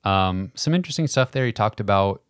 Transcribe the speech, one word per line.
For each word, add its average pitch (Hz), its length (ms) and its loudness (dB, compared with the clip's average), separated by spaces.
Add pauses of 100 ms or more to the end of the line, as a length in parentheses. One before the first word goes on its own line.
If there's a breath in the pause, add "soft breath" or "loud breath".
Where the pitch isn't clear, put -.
Um, 95 520 0
some - 180 -2
interesting 165 340 -2
stuff 131 240 0
there. 131 140 -2
He 117 60 -2
talked 107 300 -2
about 98 480 2